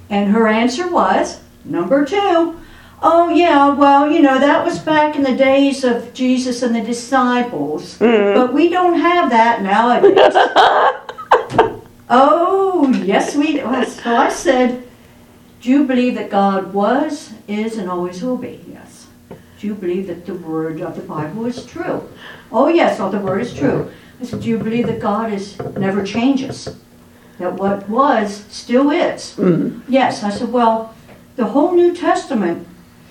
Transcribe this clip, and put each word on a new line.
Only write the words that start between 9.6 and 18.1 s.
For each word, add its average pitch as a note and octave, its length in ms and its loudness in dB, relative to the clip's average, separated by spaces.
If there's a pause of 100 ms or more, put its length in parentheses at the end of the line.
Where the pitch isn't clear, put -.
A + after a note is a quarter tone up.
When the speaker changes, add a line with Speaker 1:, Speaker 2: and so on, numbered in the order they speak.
Speaker 1:
nowadays." G#3 540 4
Speaker 2:
<laughs> - 1700 2 (280)
Speaker 1:
"Oh, E4+ 800 4 (140)
yes, G3 320 -2
we D4 180 0
do." A#3 320 -2
So - 300 -4
I D4 140 2
said, B3+ 540 0 (800)
"Do A#3 80 -4
you C#4+ 140 4
believe B3 320 0
that G#3 140 -8
God G3 440 0
was, B3+ 600 -2 (140)
is, A3 300 -6
and F#3 120 -6
always F3+ 340 -6